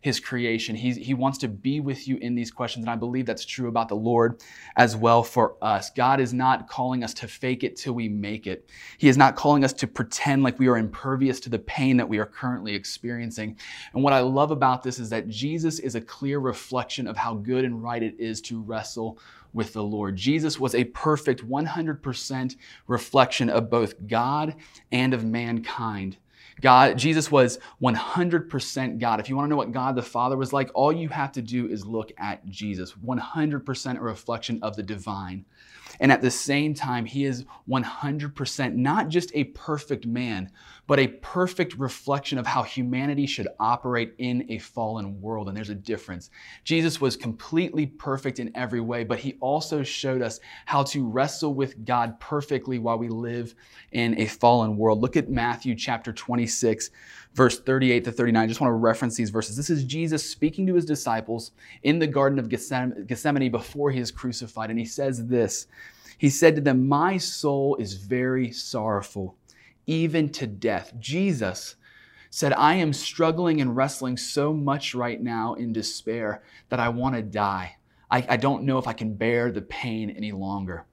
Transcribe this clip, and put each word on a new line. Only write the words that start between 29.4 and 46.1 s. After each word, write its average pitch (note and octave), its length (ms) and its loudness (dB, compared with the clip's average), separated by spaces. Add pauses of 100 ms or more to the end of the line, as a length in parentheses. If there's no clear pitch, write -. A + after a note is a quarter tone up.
know D3+ 80 2
what A#2+ 160 -2
God C3 240 -2
the B2 60 0
Father B2 340 -2
was C3 160 -2
like, C3+ 220 0
all C#3 180 4
you E3 160 -2
have C#3 240 -4
to C3 100 -8
do A#2+ 280 -4
is G2 160 -6
look A2 320 -6
at G2 300 -10
Jesus. F#2+ 500 -8
One A#2 200 -4
hundred D3+ 480 -2
percent B2+ 320 -6
a - 40 -8
reflection A2+ 600 -6
of G#2+ 140 -6
the G#2 80 -8
divine. F#2+ 600 -8 (560)
And C3+ 100 8
at B2+ 100 6
the B2+ 100 2
same C#3+ 420 0
time, B2 320 -4
he C#3 180 -4
is C3 220 -4 (200)
one B2+ 180 0
hundred D3 520 -6
percent C3 400 -4
not C#3+ 320 2
just E3+ 260 0
a D3 120 2
perfect - 600 -6
man, A2+ 460 -4 (360)
but C#3 120 6
a C3+ 80 6
perfect F3+ 720 -2
reflection C3+ 600 -4
of A#2+ 80 -4
how B2+ 180 0
humanity C3 600 -2
should A2+ 220 -4 (120)
operate A#2 580 0
in B2 320 -2
a A2 100 -4
fallen G#2+ 600 -6
world. G#2+ 260 -6
And G2 80 -8
there's G#2 140 -10
a G#2 60 -6
difference. G#2+ 540 -8 (340)